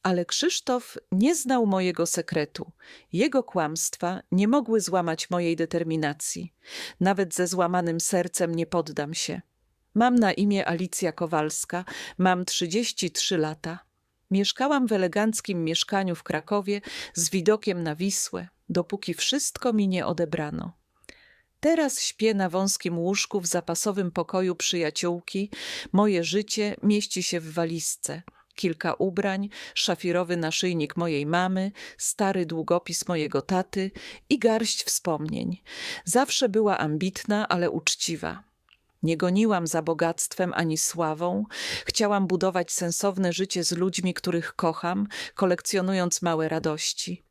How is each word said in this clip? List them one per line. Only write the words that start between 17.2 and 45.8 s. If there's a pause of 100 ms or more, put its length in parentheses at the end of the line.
widokiem
na
Wisłę, (220)
dopóki
wszystko
mi
nie
odebrano. (840)
Teraz
śpię
na
wąskim
łóżku
w
zapasowym
pokoju
przyjaciółki. (420)
Moje
życie
mieści
się
w
walizce. (340)
Kilka
ubrań, (240)
szafirowy
naszyjnik
mojej
mamy, (260)
stary
długopis
mojego
taty (380)
i
garść
wspomnień. (440)
Zawsze
była
ambitna,
ale
uczciwa. (600)
Nie
goniłam
za
bogactwem
ani
sławą. (400)
Chciałam
budować
sensowne
życie
z
ludźmi,
których
kocham, (280)
kolekcjonując